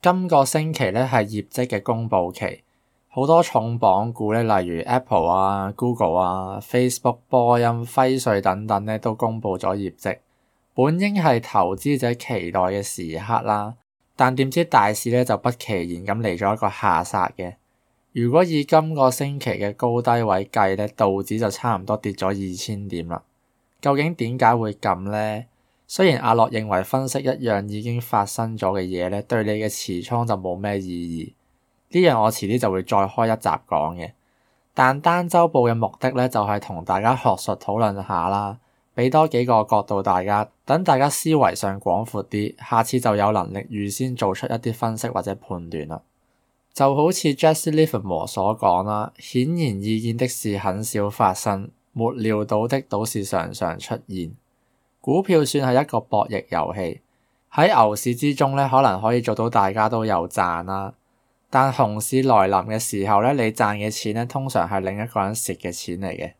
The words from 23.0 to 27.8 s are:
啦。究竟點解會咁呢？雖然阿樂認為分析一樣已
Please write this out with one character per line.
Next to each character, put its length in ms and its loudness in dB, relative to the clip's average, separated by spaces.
啦。 120 -8
究 160 2
竟 180 -2
點 240 -4
解 160 4
會 200 -2
咁 260 -2
呢？ 340 -4
雖 220 2
然 100 0
阿 140 4
樂 160 4
認 160 -4
為 160 0
分 260 -2
析 120 -4
一 80 -2
樣 400 -2
已 120 -6